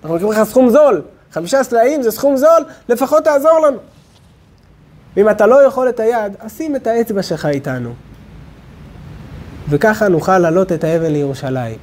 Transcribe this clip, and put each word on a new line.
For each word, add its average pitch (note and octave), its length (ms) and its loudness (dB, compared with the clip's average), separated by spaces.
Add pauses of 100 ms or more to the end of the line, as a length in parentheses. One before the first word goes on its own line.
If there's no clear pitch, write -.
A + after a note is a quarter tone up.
אנחנו E3 160 -4
נותנים G#3 140 -2
לך G#3+ 160 2
סכום B3+ 220 4
זול, B3 320 4 (300)
חמישה F3+ 300 -2
סלעים B3 400 0
זה A3+ 80 0
סכום C4+ 260 0
זול, D#4+ 280 4 (240)
לפחות C4+ 360 0
תעזור D#4 420 2
לנו. C4 120 0 (1400)
ואם G#3 140 4
אתה G#3 160 2
לא C4+ 200 6
יכול C4 220 0
את A#3+ 120 -4
היד, A3 400 -2
אז A3 160 -18
שים D#4 200 -6
את - 100 -6
האצבע A3+ 360 -2
שלך E3 240 -6
איתנו." C3+ 440 -4 (1800)
וככה G#3+ 400 0
נוכל F#3 300 2
להעלות F3+ 340 0
את D#3+ 120 -4
האבן D#3+ 280 -2
לירושלים. C3 720 -6